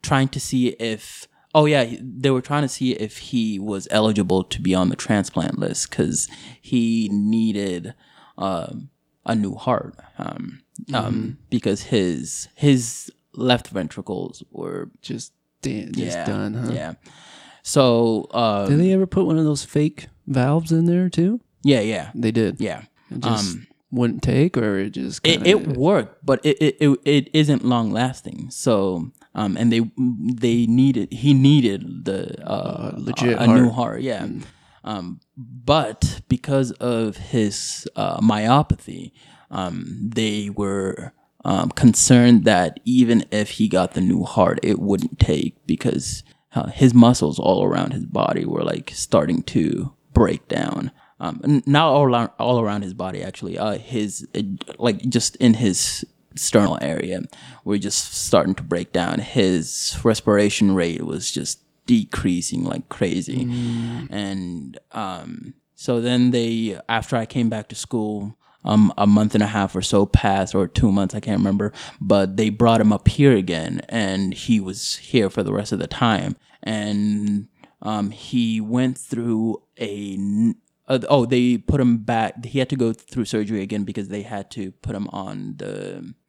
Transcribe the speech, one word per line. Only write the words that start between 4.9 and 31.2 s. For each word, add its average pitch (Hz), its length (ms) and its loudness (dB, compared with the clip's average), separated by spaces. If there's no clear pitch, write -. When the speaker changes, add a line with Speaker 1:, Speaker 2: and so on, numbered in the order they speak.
Speaker 1:
transplant - 640 -2
list, - 320 -6
'cause - 380 -2
he 113 500 0
needed, 101 840 -2
um, 92 500 -6
a 113 80 -2
new 101 200 -2
heart, - 420 -4
um, - 440 -12
um, 117 220 -2
Speaker 2:
Mm-hmm. 110 160 -6
Speaker 1:
because 104 320 -2
his, 87 720 -2
his 127 580 0
left 123 340 0
ventricles 92 840 -8
were 87 400 -10
Speaker 2:
Just - 300 -12
dan-, 123 300 -6
just 87 240 -6
Speaker 1:
Yeah, 85 100 -8
Speaker 2:
done, 104 280 -4
huh? 120 180 -4
Speaker 1:
yeah. 80 200 -6
So, 117 680 4
uh, 104 380 0
Speaker 2:
Did 143 120 4
they 185 120 4
ever 190 140 2
put 185 180 0
one 160 140 0
of 160 60 2
those 147 200 0
fake - 440 -2
valves 143 460 0
in 165 140 4
there 180 220 2
too? 185 320 0
Speaker 1:
Yeah, 135 180 4
yeah. 104 340 -4
Speaker 2:
They 117 160 0
did? 110 300 0
Speaker 1:
Yeah. 98 220 -6
Speaker 2:
It - 100 -8
just 104 340 -2
Speaker 1:
Um, - 120 -14
Speaker 2:
wouldn't 120 320 -2
take, 131 360 2
or 104 200 0
it 101 120 -4
just - 340 -8
Speaker 1:
It, 165 180 2
Speaker 2:
kinda 170 60 4
Speaker 1:
it 180 280 4
worked, 139 500 0
but 131 180 2
it, 147 160 2
it, 151 200 2
it, 139 240 4
it 143 280 2
isn't 147 320 2
long 117 260 2
lasting. 123 600 -6
So, 98 600 0
um, 101 220 -2
and 117 160 2
they, 117 240 0
they 120 720 0
needed, 123 460 2
he 127 200 4